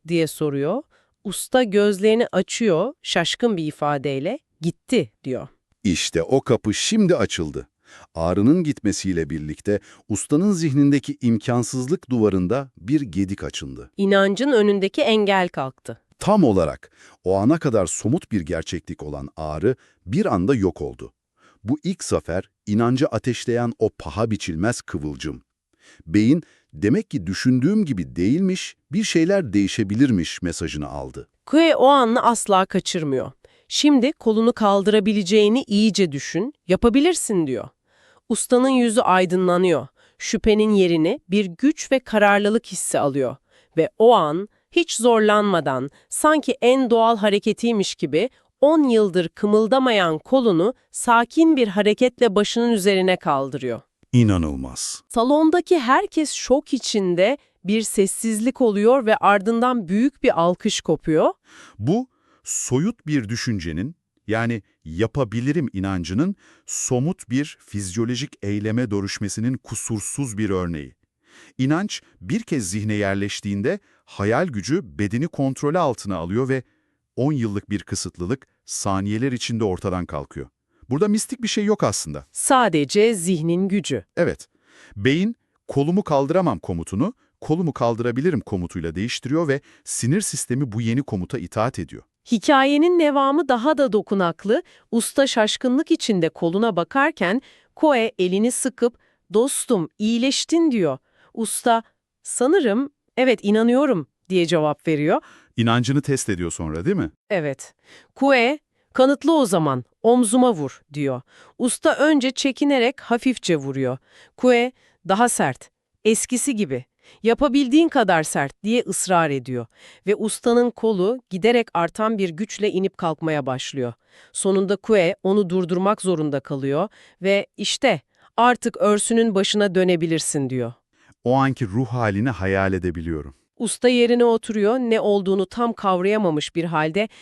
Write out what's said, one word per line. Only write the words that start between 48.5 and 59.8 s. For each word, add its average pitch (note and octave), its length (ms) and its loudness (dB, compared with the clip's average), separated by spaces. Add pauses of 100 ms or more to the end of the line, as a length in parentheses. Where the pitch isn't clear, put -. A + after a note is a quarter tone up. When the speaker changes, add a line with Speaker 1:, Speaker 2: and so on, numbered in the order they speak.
Speaker 1:
on D4+ 220 4
yıldır G3+ 460 2
kımıldamayan G#3+ 920 2
kolunu A3+ 540 2 (180)
sakin A#3+ 640 4
bir B3 120 2
hareketle G#3 680 2
başının A#3 360 2
üzerine F#3+ 460 2
kaldırıyor. C3+ 640 -4 (320)
Speaker 2:
İnanılmaz. D#2+ 920 0
Speaker 1:
Salondaki D#4 720 2
herkes D4 520 0
şok - 420 -2
içinde, G3 640 0 (260)
bir G#3+ 180 0
sessizlik A3 800 -2
oluyor A3 440 4
ve G#3+ 120 4
ardından A3+ 680 2